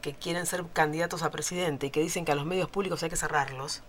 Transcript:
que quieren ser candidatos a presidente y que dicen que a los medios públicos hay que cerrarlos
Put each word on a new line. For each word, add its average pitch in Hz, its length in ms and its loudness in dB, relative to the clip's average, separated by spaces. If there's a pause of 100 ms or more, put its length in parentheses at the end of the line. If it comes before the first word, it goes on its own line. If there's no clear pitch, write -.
que 143 120 -4
quieren 170 340 -2
ser 180 160 -2 (100)
candidatos 165 480 2
a 160 80 2
presidente 156 580 0
y - 40 0
que 151 100 4
dicen 170 240 2
que 151 60 4
a 143 40 6
los 143 100 0
medios 180 240 0
públicos 185 340 0
hay 165 60 0
que 170 80 -4
cerrarlos 143 720 -2